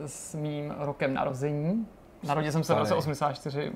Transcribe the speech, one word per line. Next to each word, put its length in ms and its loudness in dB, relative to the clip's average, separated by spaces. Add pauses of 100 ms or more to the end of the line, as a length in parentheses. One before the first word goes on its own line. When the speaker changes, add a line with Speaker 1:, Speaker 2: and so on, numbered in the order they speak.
Speaker 1:
s 300 -10
mým 440 -4
rokem 340 0
narození. 720 0 (400)
Narodil 240 2
jsem 120 4
se 100 2
v 40 6
roce 100 2
Speaker 2:
Starý. 120 4
Speaker 1:
osmdesát 340 0
čtyři 420 -4